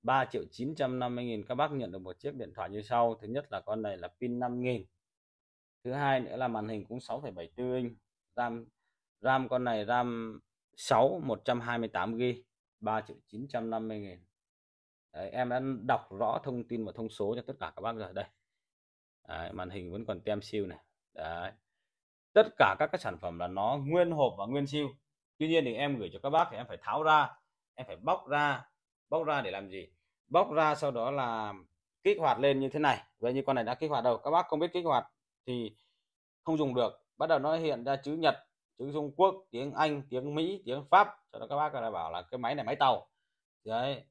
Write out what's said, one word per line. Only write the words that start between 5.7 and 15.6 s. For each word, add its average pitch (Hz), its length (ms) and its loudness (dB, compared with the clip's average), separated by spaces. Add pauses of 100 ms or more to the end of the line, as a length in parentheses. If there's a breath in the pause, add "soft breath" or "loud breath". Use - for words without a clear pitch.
Thứ 123 80 -4
hai 139 280 2
nữa 117 160 -8
là 127 120 0
màn 110 200 -2
hình 110 200 -6
cũng 120 120 -8
sáu 120 200 -6
phẩy 139 100 -10
bảy 87 260 -12
tư 123 200 -2
inch. 120 220 -4 (380)
ram, 117 280 -4 (560)
ram 131 280 2
con 123 160 0
này 113 200 0
ram 117 560 -2 (360)
sáu, 139 480 4
một 117 200 -2
trăm 120 160 2
hai 120 180 -2
mươi 113 100 -2
tám 104 300 -2
gi, 123 240 0 (380)
ba 107 200 0
triệu - 160 -14 (100)
chín 117 220 -10
trăm 113 220 -4
năm 110 180 -4
mươi 107 100 -6
nghìn. 90 260 -12 (880)
Đấy, 92 180 -8
em 123 180 -2
đã 127 120 0 (260)